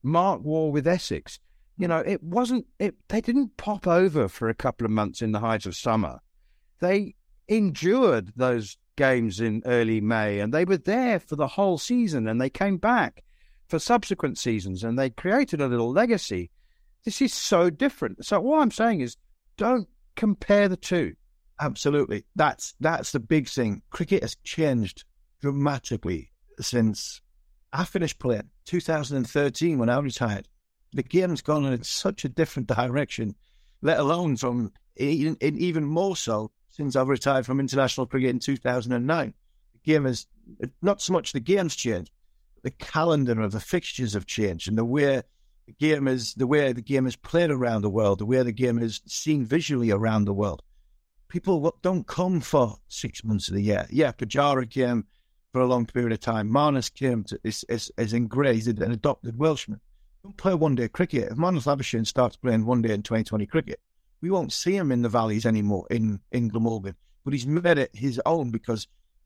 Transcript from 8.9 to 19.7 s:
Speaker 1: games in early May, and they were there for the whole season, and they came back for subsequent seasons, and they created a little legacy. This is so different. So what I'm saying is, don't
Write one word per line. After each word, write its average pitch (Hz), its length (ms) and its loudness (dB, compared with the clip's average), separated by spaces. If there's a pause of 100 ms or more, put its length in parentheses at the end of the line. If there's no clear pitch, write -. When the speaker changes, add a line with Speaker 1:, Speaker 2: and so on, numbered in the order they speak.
Speaker 1:
games 117 440 2
in 110 260 -2
early 113 340 2
May, 107 380 0
and 107 160 -2
they 170 100 2
were 185 120 2
there 214 420 0
for - 160 -10
the 143 140 -2
whole 190 300 0
season, 165 500 0
and 113 120 0
they 135 80 0
came 196 280 0
back 214 480 0 (500)
for 160 60 0
subsequent 190 580 0
seasons, 98 460 -4
and 117 120 -2
they 131 140 0
created 190 500 0
a 139 60 0
little 120 240 0
legacy. 165 580 0 (560)
This - 160 -4
is 269 140 2
so 175 360 2
different. 151 540 -2
So 196 160 2
what 294 220 4
I'm 240 80 4
saying 220 300 0
is, 120 160 -6 (400)
don't 240 320 0 (260)